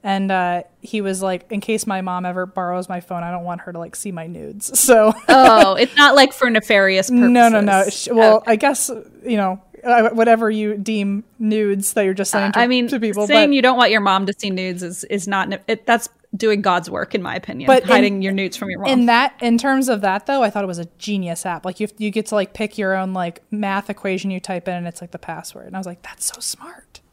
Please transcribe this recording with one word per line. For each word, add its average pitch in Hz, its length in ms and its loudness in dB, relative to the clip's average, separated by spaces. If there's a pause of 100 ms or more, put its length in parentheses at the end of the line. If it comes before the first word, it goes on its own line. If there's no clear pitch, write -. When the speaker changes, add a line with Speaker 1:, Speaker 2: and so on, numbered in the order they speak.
Speaker 1:
And, 196 300 -2
uh, 175 300 -2 (180)
he 208 220 -6
was 190 180 -4
like, 185 320 -4
"In 202 80 -4
case 214 260 -4
my 190 140 -4
mom 180 240 -6
ever 180 220 -6
borrows 180 420 -6
my 180 120 -8
phone, 175 220 -10
I 175 80 -8
don't 175 140 -10
want 175 160 -10
her 175 140 -16
to, 170 40 -12
like, 170 160 -14
see - 180 -10
my 165 140 -12
nudes." 170 480 -12
<laughs> - 60 2
So 220 320 6 (160)
Speaker 2:
Oh, 220 460 8
it's - 200 0
not, 285 200 6
like, 277 180 6
for 254 160 -2
nefarious 196 640 2
purposes. 240 180 4
Speaker 1:
No, 240 220 6
no, 220 100 2
no. 196 300 2
Sh-, - 200 -10
well, 220 280 6
Speaker 2:
Okay. 226 140 0
Speaker 1:
I 220 40 4
guess, 277 340 -2 (320)
you 240 140 -4
know, 196 240 -2 (240)
uh, 240 240 4
whatever 226 420 2
you 214 280 -4
deem 202 460 -4 (140)
nudes 214 540 -2
that 208 140 0
you're 190 80 0
just 190 160 -4
sending 202 180 0
Speaker 2:
Uh, 202 40 -2
Speaker 1:
to, 214 80 0
Speaker 2:
I 240 60 2
mean, 247 220 0
Speaker 1:
to 262 100 -4
people, 208 280 -2
Speaker 2:
saying 294 240 4
Speaker 1:
but 285 40 2
Speaker 2:
you 269 60 2
don't 254 160 4
want 240 140 4
your 220 100 2
mom 196 240 0
to 196 140 -4
see 208 100 -6
nudes 185 340 -6
is, 180 220 -12
is 196 240 -6
not, 190 220 -4
ne-, 196 80 -6 (100)
it, 220 160 -4
that's 233 240 0 (260)
doing 208 280 0
God's 175 260 0
work, 185 260 -6
in 196 80 -4
my 117 120 -8
opinion. - 320 -8
Speaker 1:
But 175 160 6
in 185 80 -8
Speaker 2:
Hiding 196 320 2
your 196 100 -2
nudes 190 240 -4
from 196 140 -10
your 180 100 -10
mom. 202 80 -2
Speaker 1:
in 247 160 2
that, 240 380 2
in 233 160 2
terms 269 320 0
of 208 100 -2
that, 196 240 -2
though, 277 180 0
I 214 60 2
thought 208 160 -4
it - 20 -6
was 175 120 -8
a 170 80 -10 (100)
genius 185 480 -8
app. 175 220 -8
Like, 180 120 -10
you, 208 100 -6 (100)
you 214 120 -4
get 214 180 -4
to, 220 80 -6
like, 196 180 -4
pick 214 240 -8
your 190 160 -2
own, 190 180 -4
like, 175 380 -8
math 202 400 -6
equation 196 400 -6
you 180 100 -8
type 180 260 -10
in, 185 100 -6
and 175 120 -10
it's, - 140 -16
like, 170 80 -20
the - 80 -18
password. - 480 -16
And 185 100 -14
I - 20 -8
was 185 80 -10
like, 175 140 -16
"That's - 240 -16
so - 160 -10
smart." - 600 -16 (120)